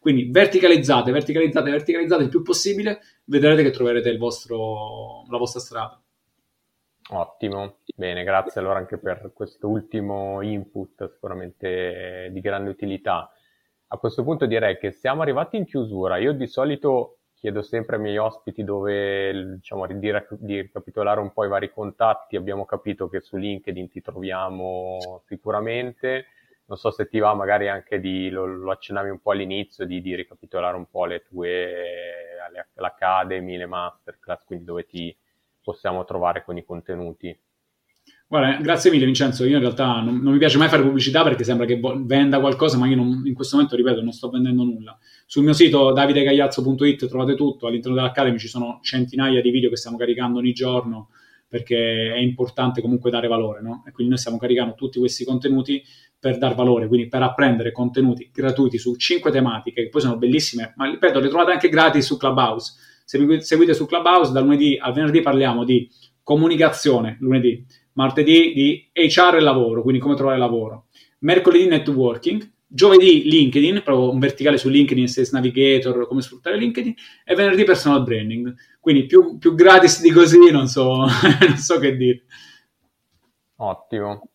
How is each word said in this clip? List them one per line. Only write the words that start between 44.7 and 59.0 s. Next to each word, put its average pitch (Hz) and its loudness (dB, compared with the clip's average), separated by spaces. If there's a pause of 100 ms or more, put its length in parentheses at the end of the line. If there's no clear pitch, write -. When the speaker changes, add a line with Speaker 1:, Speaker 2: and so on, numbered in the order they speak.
Speaker 1:
Sul 143 0
mio 151 4
sito 143 6
davidegaiazzo 139 2
punto 135 0
it 139 0
trovate 127 -2
tutto, 135 -4
all'interno 120 -4
dell'Academy 131 -2
ci 110 -12
sono 120 -10
centinaia 131 -2
di 123 2
video 123 0
che 117 -4
stiamo 117 -12
caricando 120 -2
ogni 123 -2
giorno 123 -6 (420)
perché 117 -4
è 120 -6
importante 123 -4
comunque 123 -2
dare 117 -2
valore, 113 -4
no? 113 -14
E 139 -20
quindi 120 -2
noi 127 0
stiamo 117 -6
caricando 123 -2
tutti 131 -8
questi 123 -2
contenuti 135 -2 (340)
per 127 -4
dar 123 -2
valore, 120 0
quindi 120 0
per 127 -4
apprendere 117 0
contenuti 123 -2
gratuiti 131 0
su 120 -4
cinque 170 -2